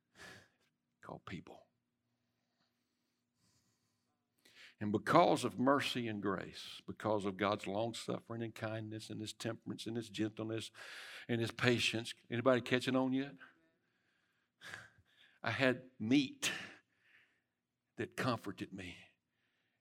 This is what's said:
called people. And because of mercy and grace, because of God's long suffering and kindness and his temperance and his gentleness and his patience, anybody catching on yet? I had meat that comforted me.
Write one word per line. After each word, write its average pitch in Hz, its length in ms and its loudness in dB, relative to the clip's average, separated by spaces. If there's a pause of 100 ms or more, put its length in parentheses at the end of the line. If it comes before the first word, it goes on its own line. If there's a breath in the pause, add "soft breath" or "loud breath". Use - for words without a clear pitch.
(1040 loud breath)
called - 240 -16
people. - 340 -12 (3250 loud breath)
And 104 100 0
because 147 540 6
of 101 140 -2
mercy 127 500 4
and 104 140 -4
grace, 90 680 -4
because 104 380 0
of 95 100 -2
God's 101 300 2
long 107 260 0
suffering 117 500 -6
and 113 120 -6
kindness 110 560 -6
and 110 100 -8
his 107 140 -8
temperance - 520 -6
and 113 80 -4
his 113 140 -4
gentleness 110 600 -4 (580 loud breath)
and 117 120 2
his 113 100 0
patience, 117 640 2 (160)
anybody 120 320 4
catching 127 340 2
on 131 160 2
yet? 135 200 -2 (2000 loud breath)
I - 80 -2
had 127 320 4 (160)
meat 127 520 4 (1500 loud breath)
that 107 180 -6
comforted 107 560 -4
me. 90 240 -10 (840)